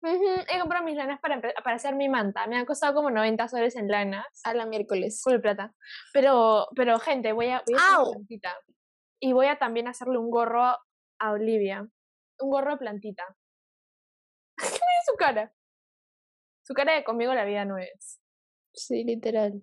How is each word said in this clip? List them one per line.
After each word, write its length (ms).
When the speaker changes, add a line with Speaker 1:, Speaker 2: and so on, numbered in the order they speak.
Speaker 1:
Ujú, 400
he 60
comprado 240
mis 100
lanas 260
para 200
empe-, 140
para 120
hacer 200
mi 120
manta. 380
Me 100
han 100
costado 280
como 160
noventa 380
soles 280
en 120
lanas. 380
Speaker 2:
A 100
la 120
miércoles. 580
Speaker 1:
Culo 120
de 60
plata. 320
Pero, 540
pero, 240
gente, 320
voy 160
a, 180
voy 80
a 40
hacer 100
una 80
Speaker 2:
¡Au! 180
Speaker 1:
mantita. 400
Y 120
voy 140
a 120
también 300
hacerle 300
un 120
gorro 320
a 680
Olivia. 560
Un 100
gorro 220
de 40
plantita. 480
<laughs> 0
Mira 480
su 100
cara. 360
Su 100
cara 200
de 100
"conmigo 300
la 100
vida 200
no 140
es". 420
Speaker 2:
Sí, 300
literal. 580